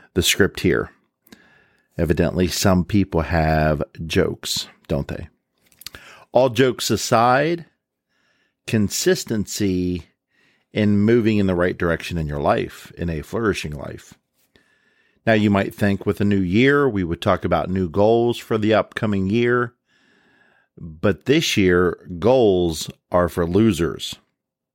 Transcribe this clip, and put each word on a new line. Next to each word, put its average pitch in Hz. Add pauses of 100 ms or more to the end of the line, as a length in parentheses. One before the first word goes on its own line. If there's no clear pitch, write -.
(160)
the 90
script -
here? 64 (1080)
Evidently, 85
some 90
people 92
have 78 (240)
jokes, - (200)
don't 69
they? - (1040)
All 131
jokes 123
aside, 139 (1000)
consistency 98 (640)
in 104
moving 110
in 98
the 95
right 90
direction 85
in 78
your 73
life, -
in 87
a 80
flourishing 98
life. - (1120)
Now, 113
you 107
might 98
think 101
with 104
a 107
new 101
year, 127
we 101
would 82
talk 92
about 85
new 92
goals 113
for -
the 107
upcoming 98
year. 120 (1000)
But 85
this 151
year, 90 (140)
goals 92 (220)
are 87
for 87
losers. 90 (600)